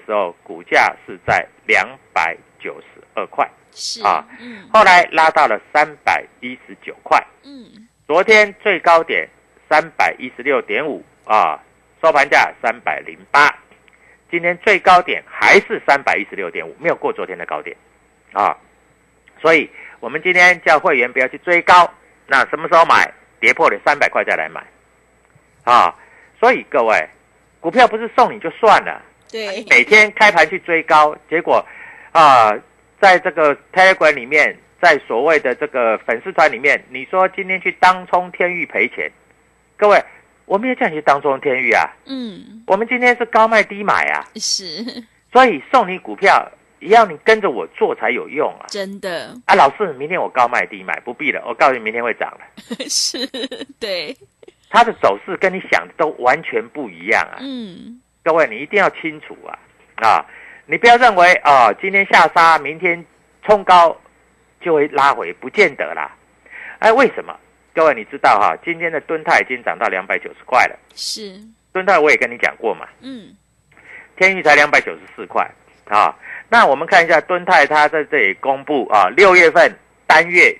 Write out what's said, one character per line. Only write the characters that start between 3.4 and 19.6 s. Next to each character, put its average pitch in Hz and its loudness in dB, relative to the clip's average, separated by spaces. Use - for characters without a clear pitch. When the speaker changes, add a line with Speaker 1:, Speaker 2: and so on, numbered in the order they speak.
Speaker 2:
是。 - -14
Speaker 1:
啊， 185 0
Speaker 2:
嗯。 226 -20
Speaker 1:
后 220 6
来 180 6
拉 160 2
到 147 0
了 107 -2
三 151 2
百 80 -2
一 123 -14
十 98 -20
九 - -16
块。 - 0
Speaker 2:
嗯。 233 -20
Speaker 1:
昨 170 0
天 214 2
最 196 -4
高 165 2
点 90 -6
三 151 2
百 90 -2
一 127 -14
十 123 -18
六 131 -2
点 120 -6
五 110 -10
啊， 90 0
收 160 2
盘 143 2
价 123 2
三 117 -4
百 73 -6
零 80 -20
八， 143 2
今 170 -6
天 175 -4
最 190 2
高 180 6
点 107 -6
还 135 2
是 202 -10
三 143 2
百 90 -2
一 101 -6
十 95 -18
六 92 -10
点 82 -12
五， - -20
没 160 -4
有 139 -2
过 131 -6
昨 98 -10
天 90 -14
的 85 -12
高 76 -10
点 - -16
啊。 98 -2
所 165 2
以 151 0